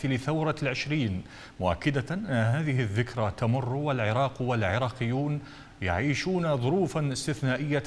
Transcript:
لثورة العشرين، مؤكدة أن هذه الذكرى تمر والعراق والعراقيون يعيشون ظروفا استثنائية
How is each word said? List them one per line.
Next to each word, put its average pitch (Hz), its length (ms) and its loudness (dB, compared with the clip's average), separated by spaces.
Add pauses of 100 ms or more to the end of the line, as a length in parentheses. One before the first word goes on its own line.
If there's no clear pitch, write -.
لثورة 147 580 0
العشرين، 135 600 0 (380)
مؤكدة 127 540 0
أن 208 120 -4
هذه 131 540 2
الذكرى 110 560 0
تمر 120 380 0
والعراق 131 680 0
والعراقيون 123 960 0 (420)
يعيشون 147 760 2
ظروفا 147 560 2
استثنائية 139 760 0